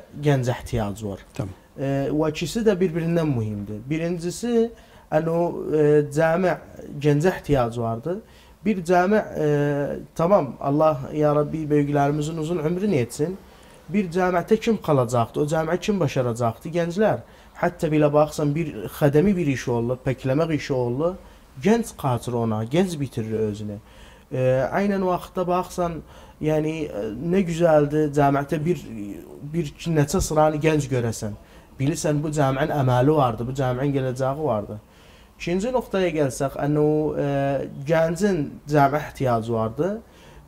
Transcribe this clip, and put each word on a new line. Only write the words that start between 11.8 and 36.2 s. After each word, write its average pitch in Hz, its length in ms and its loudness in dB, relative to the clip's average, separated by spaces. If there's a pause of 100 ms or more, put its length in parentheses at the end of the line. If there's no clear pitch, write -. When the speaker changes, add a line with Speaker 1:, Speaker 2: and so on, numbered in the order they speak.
Speaker 1:
uzun 160 200 -2
ömrünü 175 380 0
etsin. 147 420 -2 (500)
Bir 190 220 0
cəmiyyətdə 180 500 2
kim 226 160 0
qalacaqdı? 123 640 2
O 147 80 2
cəmiyyət 160 320 0
kim 208 200 0
başaracaqdı? 123 720 -2
Gənclər. 170 520 0 (340)
Hətta 175 320 -2
belə 151 220 4
baxsan, 147 420 2
bir 156 160 -4 (280)
xədəmi 156 380 4
bir 160 140 0
iş 127 180 -4
oldu, 120 360 0
pəkləmək 139 520 0
işi 135 160 -6
oldu. 131 440 -2 (460)
Gənc 220 360 2
qaçır 120 460 -2
ona, 110 200 -2
gənc 170 360 0
bitirir 110 480 -4
özünü. 104 320 -8 (520)
E, 127 120 -2 (260)
aynən 196 340 0
vaxtda 180 420 -2
baxsan, 175 520 -2 (420)
yəni, 156 360 0 (100)
e, 101 160 -6 (320)
nə 196 140 4
gözəldir 156 640 4
cəmiyyətdə 143 500 2
bir, 147 220 -2 (680)
bir 160 220 -4 (240)
neçə 151 240 2
sıranı 151 400 2
gənc 151 260 2
görəsən. 113 460 -4 (460)
Bilirsən, 147 420 0
bu 156 80 -4
cəmiyyətin 143 480 0
əməli 131 400 4
vardı, 120 300 2
bu 131 100 -6
cəmiyyətin 135 400 0
gələcəyi 131 480 -2
vardı. 104 320 -2 (640)
İkinci 190 320 -2
nöqtəyə 196 400 0
gəlsək, 139 480 -2